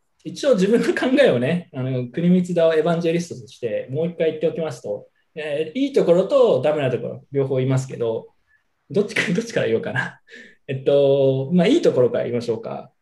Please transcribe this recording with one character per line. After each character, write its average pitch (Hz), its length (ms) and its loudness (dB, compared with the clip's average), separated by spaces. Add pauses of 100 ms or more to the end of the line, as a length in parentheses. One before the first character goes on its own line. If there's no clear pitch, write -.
(240)
一 175 240 -6
応 254 80 6
自 185 120 2
分 233 140 4
の 233 120 0
考 262 280 0
え 226 80 6
を 123 100 2
ね、 170 340 -2
あ 131 100 -6
の、 127 240 -4
国 170 220 -2
光 180 240 2
ダ 165 140 4
オ 165 60 4
エ 156 80 2
ヴ - 20 0
ァ 170 140 0
ン 170 40 -4
ジ 165 80 0
ェ - 20 2
リ 175 100 0
ス - 140 -8
ト - 60 -16
と - 60 -20
し - 120 -20
て 104 320 -4
も 151 120 -2
う 170 40 -2
一 175 80 -8
回 170 160 0
言 - 60 -10
っ - 20 -12
て 170 80 -2
お 151 60 -2
き 165 80 -6
ま 151 100 -6
す - 100 -14
と、 104 260 -8 (280)
え 151 400 -6
ー、 254 40 -2
い 277 80 0
い 269 60 -8
と 185 120 2
こ 170 80 4
ろ 185 140 4
と 226 340 4
ダ 151 120 2
メ 151 80 -2
な 131 80 0
と 117 100 -2
こ - 80 -8
ろ、 - 240 -12
両 135 160 0
方 131 100 -2
言 131 100 0
い - 20 0
ま 135 80 2
す 131 100 -4
け - 100 -14
ど、 113 320 -4 (600)
ど 170 140 0
っ - 20 0
ち - 100 -12
か、 - 120 -2
<laughs> 214 60 -2
ど 226 80 -2
っ 233 40 -10
ち - 80 -14
か 127 80 0
ら 113 60 -2
言 113 80 0
お 107 40 0
う - 20 -4
か 104 120 -8
な。 - 280 -8 (460)
え 135 80 -6
っ 135 80 -10
と、 139 680 2
ま 180 120 4
あ、 - 20 4
い 302 100 4
い - 40 2
と 160 120 4
こ 127 80 2
ろ 120 80 4
か 117 100 -2
ら 127 40 -2
言 120 100 -6
い - 20 -4
ま 117 60 -2
し - 80 -6
ょ 110 60 -2
う - 60 -14
か。 135 300 -12 (100)